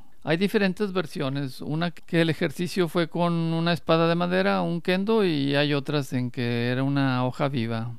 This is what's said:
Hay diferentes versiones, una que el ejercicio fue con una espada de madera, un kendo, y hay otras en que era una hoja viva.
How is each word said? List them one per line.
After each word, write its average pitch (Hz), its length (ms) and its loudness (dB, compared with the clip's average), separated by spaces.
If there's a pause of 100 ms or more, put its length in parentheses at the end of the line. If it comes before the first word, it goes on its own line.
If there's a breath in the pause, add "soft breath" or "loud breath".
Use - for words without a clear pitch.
(240)
Hay 156 120 0
diferentes 196 560 0
versiones, 143 680 -4
una 165 300 -2
que - 300 0
el 165 100 4
ejercicio 175 560 0
fue 165 220 0
con 170 240 0
una 165 400 0
espada 165 340 4
de 165 80 4
madera, 185 480 2
un 170 180 -2
kendo, 196 440 2
y 143 320 2
hay 147 180 2
otras 143 380 -2
en 123 180 -2
que 120 380 -2
era 127 160 0
una 135 420 0
hoja 139 220 -2
viva. 117 500 -2